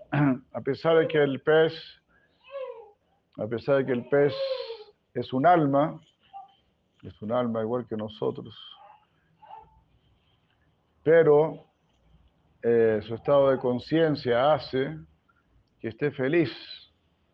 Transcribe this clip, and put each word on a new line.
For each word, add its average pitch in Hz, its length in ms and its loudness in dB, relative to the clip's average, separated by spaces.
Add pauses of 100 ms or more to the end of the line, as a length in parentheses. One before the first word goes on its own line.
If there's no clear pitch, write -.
(120)
<clears throat> 143 300 0 (100)
A 120 80 -8
pesar 151 380 0
de 160 100 2
que 156 100 0
el 139 220 2
pez, 160 320 4 (1700)
a 107 80 -8
pesar 120 320 -2
de 131 80 -2
que 127 60 -2
el 120 160 -4
pez 143 260 2 (800)
es 123 180 -8
un 131 140 0
alma, 156 540 2 (1000)
es - 200 -18
un 107 100 -6
alma 117 300 -2
igual 117 240 -4
que 113 100 -8
nosotros, 120 580 -8 (2500)
pero, 151 640 4 (960)
eh, 113 400 2
su 110 120 -10
estado 139 360 2
de 131 80 2
conciencia 131 920 0
hace 143 440 -4 (840)
que 117 80 -8
esté 135 240 -6
feliz 139 400 0 (800)